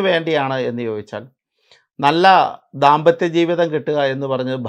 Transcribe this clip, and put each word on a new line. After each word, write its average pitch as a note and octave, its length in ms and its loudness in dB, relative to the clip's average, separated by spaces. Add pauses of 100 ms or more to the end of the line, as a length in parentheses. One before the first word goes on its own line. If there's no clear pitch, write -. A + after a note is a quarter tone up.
വേണ്ടിയാണ് D#3 500 0 (120)
എന്ന് A#2+ 200 -6
ചോദിച്ചാൽ, G#2+ 340 -10 (800)
നല്ല E3 200 2 (580)
ദാമ്പത്യ D#3+ 520 4
ജീവിതം E3+ 380 0
കിട്ടുക D3 260 -4 (140)
എന്ന് C#3 180 -6
പറഞ്ഞത് B2+ 380 -4